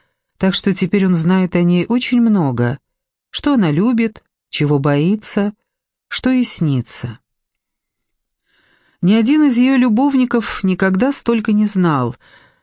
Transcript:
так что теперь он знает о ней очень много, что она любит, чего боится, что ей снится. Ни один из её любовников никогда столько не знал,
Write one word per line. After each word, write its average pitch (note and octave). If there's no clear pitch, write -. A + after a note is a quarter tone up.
так F#3+
что -
теперь F#3+
он F3+
знает F3+
о F3
ней F3
очень A#3+
много, C#3
что -
она G3
любит, A3
чего D3
боится, F#3
что -
ей B3+
снится. B2+
Ни F3+
один B3
из B3+
её C4
любовников B3+
никогда F#3+
столько A3+
не G#3+
знал, D#3